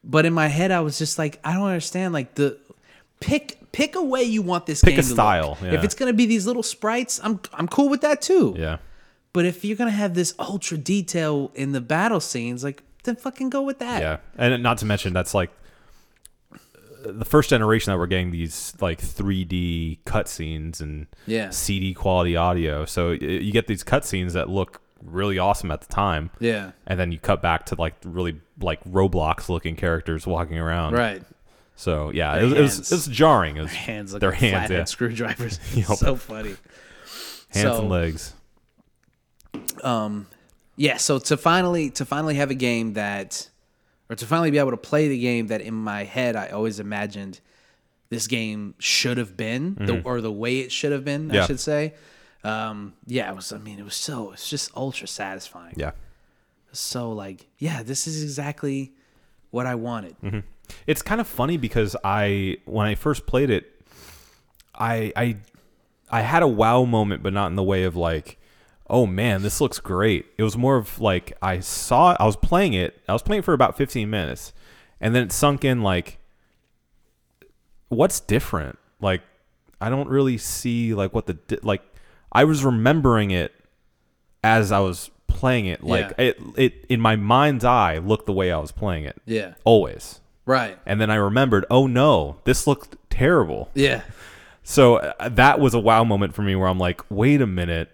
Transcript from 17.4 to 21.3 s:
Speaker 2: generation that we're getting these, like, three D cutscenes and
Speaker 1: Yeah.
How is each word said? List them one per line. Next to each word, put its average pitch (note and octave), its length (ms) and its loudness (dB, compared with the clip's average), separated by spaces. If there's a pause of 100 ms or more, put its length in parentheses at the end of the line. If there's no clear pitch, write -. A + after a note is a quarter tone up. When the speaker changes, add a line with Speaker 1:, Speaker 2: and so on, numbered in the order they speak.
Speaker 2:
generation A2 420 4
that F2+ 60 0
we're F2 80 0
getting F2+ 240 0
these, E2+ 500 -6
like, E2+ 200 -2
three G2 440 -2
D E2+ 600 -4
cutscenes D#2+ 760 -6
and D2+ 260 -10 (200)
Speaker 1:
Yeah. G#2+ 240 -4